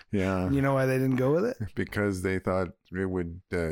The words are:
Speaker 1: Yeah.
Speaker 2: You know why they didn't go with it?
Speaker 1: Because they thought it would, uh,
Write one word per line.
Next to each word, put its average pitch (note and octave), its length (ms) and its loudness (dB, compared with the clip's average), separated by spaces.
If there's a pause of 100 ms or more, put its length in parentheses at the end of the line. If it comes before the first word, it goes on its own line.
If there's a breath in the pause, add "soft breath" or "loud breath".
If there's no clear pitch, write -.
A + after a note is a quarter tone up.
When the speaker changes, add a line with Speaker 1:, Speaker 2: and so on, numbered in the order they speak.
(120)
Speaker 1:
Yeah. G2+ 380 2
Speaker 2:
You C#3 100 2
know C#3 140 2
why C3+ 120 2
they C3 120 2
didn't C3 180 2
go B2+ 160 2
with F3 140 2
it? B3 100 -4 (180)
Speaker 1:
Because G2 480 -2
they F#2+ 160 0
thought F#2 300 0 (240)
it F#2+ 140 -2
would, F2+ 340 -4 (120)
uh, E2 200 0